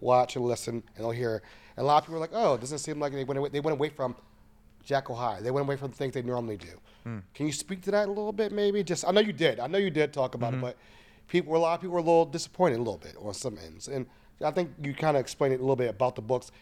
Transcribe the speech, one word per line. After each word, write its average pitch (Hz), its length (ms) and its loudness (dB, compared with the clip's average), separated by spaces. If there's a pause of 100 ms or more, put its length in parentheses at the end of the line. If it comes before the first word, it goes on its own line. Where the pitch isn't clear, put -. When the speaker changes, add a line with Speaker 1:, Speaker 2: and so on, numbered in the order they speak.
Speaker 1:
watch 123 340 4
and 123 100 0
listen 120 300 -2 (200)
and 107 80 -10
they'll 117 80 -2
hear. 117 300 -4 (360)
And 123 80 0
a - 20 2
lot 147 120 6
of 151 40 4
people 165 140 -8
are - 20 -4
like, 160 140 -6
"Oh, 208 220 4
it 113 60 -2
doesn't 143 180 -6
seem 147 200 -6
like 143 140 -2
they 139 100 -4
went 135 160 -2
away, 143 100 -2
they 147 120 -2
went 151 160 0
away 147 120 0
from 131 260 -4 (680)
Jackal 135 320 -2
High. 113 260 -2
They 117 100 -4
went 139 140 0
away 139 120 -2
from 135 140 -8
things 135 220 -6
they 131 80 -4
normally 120 360 -4
do." 87 220 -18 (260)
Speaker 2:
Mm. 110 180 -8 (100)
Speaker 1:
Can 147 140 -4
you 147 60 -2
speak 185 300 -8
to 196 80 -2
that 208 160 2
a 196 40 -4
little 208 220 -4
bit, 202 180 -2
maybe? 202 320 2
Just, 165 240 -4
I 180 40 4
know 208 100 6
you 208 120 0
did. 135 260 2
I 120 80 -2
know 175 120 -2
you 196 100 2
did 147 240 2
talk 127 220 -2
about 120 180 0
Speaker 2:
Mm-hmm. 131 120 -2
Speaker 1:
it, 123 100 -6
but - 20 -20 (500)
people, 160 280 2
a - 20 6
lot 165 180 4
of 170 60 -4
people 180 140 -6
were 175 40 2
a 165 40 2
little 165 220 8
disappointed 160 500 0
a 113 80 0
little 101 140 -2
bit - 240 -16
on 101 120 -8
some 107 240 -6
ends. 82 320 -16
And 131 160 -4 (380)
I 151 80 0
think 165 200 0 (100)
you 143 120 -4
kinda 147 260 2
explained 135 340 2
it 127 40 2
a 127 60 -6
little 135 140 4
bit 123 120 2
about 127 260 0
the 123 60 -8
books. 123 300 -2 (100)